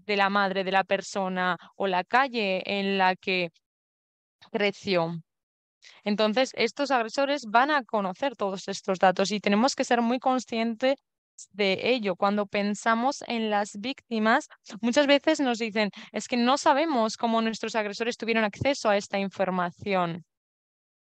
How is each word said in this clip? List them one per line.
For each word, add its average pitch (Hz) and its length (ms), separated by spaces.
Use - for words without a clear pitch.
de 208 120
la 196 140
madre 196 340
de 185 80
la 190 120
persona 185 720
o 196 100
la 185 180
calle 233 600
en 196 320
la 185 180
que 180 340
creció. 180 720
Entonces, 214 500
estos 254 360
agresores 262 560
van 240 240
a 277 140
conocer 196 520
todos 190 320
estos 196 300
datos 185 320
y 208 100
tenemos 214 360
que 262 80
ser 240 180
muy 233 160
conscientes 247 800
de 190 320
ello. 208 320
Cuando 202 300
pensamos 226 800
en 226 240
las 208 300
víctimas, 233 680
muchas 247 240
veces 285 340
nos 247 180
dicen, 214 320
"Es - 160
que 254 80
no 247 220
sabemos 277 580
cómo 226 240
nuestros 226 360
agresores 220 420
tuvieron 226 260
acceso 233 460
a 202 80
esta 202 200
información". 180 1080